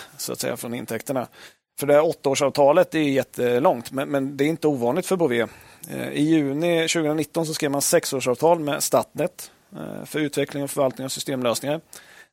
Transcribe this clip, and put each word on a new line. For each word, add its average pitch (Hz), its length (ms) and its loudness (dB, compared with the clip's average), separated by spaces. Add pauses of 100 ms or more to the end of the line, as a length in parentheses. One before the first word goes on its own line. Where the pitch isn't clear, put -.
(180)
så - 160 -8
att - 60 -10
säga, 123 180 -4
från 120 160 -10
intäkterna. 120 540 -6 (520)
För 139 80 -6
det 143 60 6
här 151 120 8
åttaårsavtalet 143 880 4
är 160 40 2
ju 147 120 2
jättelångt, 123 800 0
men, 139 180 -4
men 139 280 -2
det 139 60 0
är 147 40 2
inte 160 200 0
ovanligt 139 380 0
för 190 100 -2
Bouvet. 120 340 0 (400)
Eh, 131 220 -6
i 143 100 -2
juni 160 680 2
tjugonitton 160 580 -2
så 156 80 -6
skrev 147 180 -2
man 143 100 -2
sexårsavtal 151 800 2
med 151 240 -4
Statnett, - 680 -2 (240)
eh, - 300 -10
för - 140 -6
utveckling 143 440 -2
och 143 80 -8
förvaltning 131 340 -2
av 135 40 -6
systemlösningar. 131 720 -4 (520)